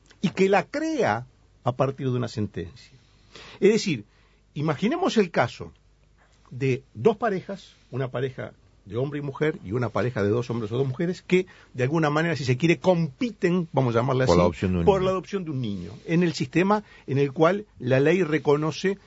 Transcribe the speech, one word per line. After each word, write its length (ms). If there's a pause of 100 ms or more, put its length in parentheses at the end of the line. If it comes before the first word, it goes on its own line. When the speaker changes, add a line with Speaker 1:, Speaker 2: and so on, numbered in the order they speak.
(220)
Speaker 1:
y 80
que 200
la 160
crea 600 (380)
a 100
partir 360
de 80
una 100
sentencia. 640 (720)
Es 100
decir, 320 (520)
imaginemos 600
el 140
caso 400 (800)
de 320 (100)
dos 220
parejas, 600 (160)
una 180
pareja 420 (340)
de 120
hombre 220
y 20
mujer 420
y 80
una 180
pareja 340
de 60
dos 200
hombres 240
o 40
dos 100
mujeres 340
que, 240 (280)
de 100
alguna 260
manera, 260
si 80
se 140
quiere, 220
compiten, 920
vamos 240
a 40
llamarle 260
Speaker 2:
Por 100
la 80
Speaker 1:
así, 40
Speaker 2:
adopción 260
de 60
un 60
Speaker 1:
por 140
Speaker 2:
niño. 60
Speaker 1:
la 60
adopción 340
de 60
un 100
niño, 300 (160)
en 160
el 100
sistema 500 (240)
en 120
el 120
cual 340 (120)
la 240
ley 220
reconoce 840